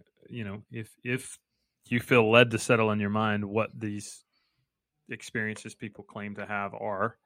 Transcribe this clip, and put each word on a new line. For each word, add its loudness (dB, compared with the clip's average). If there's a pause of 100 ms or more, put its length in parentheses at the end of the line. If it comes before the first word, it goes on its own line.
(280)
You -8
know, -10
if, -10 (140)
if -6 (500)
you 0
feel 6
led 8
to 2
settle 2
in 0
your 0
mind 0
what -2
these -10 (840)
experiences -6
people -14
claim -10
to -10
have -6
are, -4